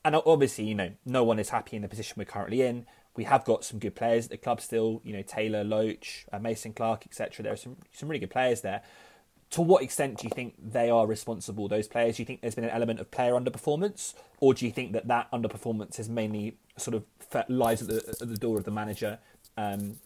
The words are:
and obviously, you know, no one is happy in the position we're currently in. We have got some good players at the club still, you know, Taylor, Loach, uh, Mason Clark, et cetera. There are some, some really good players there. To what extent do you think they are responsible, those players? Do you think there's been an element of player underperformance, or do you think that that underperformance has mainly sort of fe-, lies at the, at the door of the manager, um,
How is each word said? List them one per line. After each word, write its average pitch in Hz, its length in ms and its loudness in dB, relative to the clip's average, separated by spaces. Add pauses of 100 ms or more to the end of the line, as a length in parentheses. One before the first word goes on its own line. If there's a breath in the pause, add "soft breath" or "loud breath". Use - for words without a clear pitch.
and 156 120 4
obviously, 147 480 6
you 107 100 0
know, 98 160 0 (160)
no 127 160 4
one 113 160 6
is 104 120 -2
happy 117 260 -4
in 104 60 -6
the 101 60 -6
position 107 280 -8
we're 104 80 -6
currently 104 380 0
in. 120 220 0 (300 soft breath)
We 117 100 -4
have 127 200 4
got 110 200 2
some - 140 -8
good 98 160 -4
players 117 300 2
at 117 80 -14
the 107 60 -10
club 120 220 -2
still, 113 440 -2
you 113 80 -10
know, 101 100 -8
Taylor, 110 400 -2
Loach, 107 720 -2
uh, 101 80 -6
Mason 113 320 -6
Clark, 113 340 -2
et - 80 -20
cetera. - 300 -8
There 104 80 -2
are 107 40 -4
some, 123 200 -12 (160)
some - 160 -10
really 156 100 -2
good 95 120 -6
players 127 320 2
there. 101 200 -4 (680 loud breath)
To 170 120 0
what 175 200 8
extent 131 360 -2
do - 60 -8
you 113 60 -4
think 123 320 -6
they 117 280 2
are 117 160 8
responsible, 107 600 -4
those 107 200 0
players? 117 280 2
Do 123 60 -6
you 113 40 -10
think - 160 -12
there's 117 120 -4
been 117 100 -4
an 113 60 -2
element 113 300 0
of 104 100 -12
player 123 220 2
underperformance, 147 840 -2 (260 loud breath)
or 135 120 10
do 123 140 2
you 113 40 0
think 117 220 -4
that 113 160 -2
that 120 240 2
underperformance 110 640 -4
has 113 120 -6
mainly 107 500 -4 (180)
sort - 180 -4
of 107 100 -2 (140)
fe-, - 300 -4
lies 117 320 2
at 117 80 -10
the, 110 320 -4
at 120 80 -6
the 113 80 -6
door 110 220 0
of 98 60 -4
the 104 60 -6
manager, 107 480 -4 (380 soft breath)
um, 104 500 -4